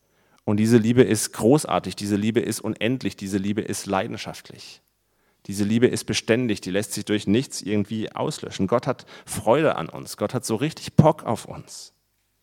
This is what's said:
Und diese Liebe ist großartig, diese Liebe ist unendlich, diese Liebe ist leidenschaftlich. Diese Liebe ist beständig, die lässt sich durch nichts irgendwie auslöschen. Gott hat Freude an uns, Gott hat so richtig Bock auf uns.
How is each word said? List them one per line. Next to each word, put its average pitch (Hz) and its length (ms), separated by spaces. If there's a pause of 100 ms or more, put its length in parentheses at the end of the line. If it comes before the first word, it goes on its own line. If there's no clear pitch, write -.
(440)
Und 107 120
diese 110 220
Liebe 120 240
ist 107 320
großartig, 107 600
diese 104 220
Liebe 110 240
ist 107 200
unendlich, 110 560
diese 98 200
Liebe 101 240
ist - 240
leidenschaftlich. - 960 (680)
Diese 101 180
Liebe 117 220
ist - 180
beständig, 113 560
die 92 100
lässt 98 220
sich 104 120
durch 104 220
nichts 110 360
irgendwie 104 500
auslöschen. 123 540
Gott 120 200
hat 131 200 (180)
Freude 131 520
an 78 120
uns, - 280
Gott 104 180
hat 123 100
so 113 120
richtig - 380
Bock - 300
auf - 220
uns. - 480 (480)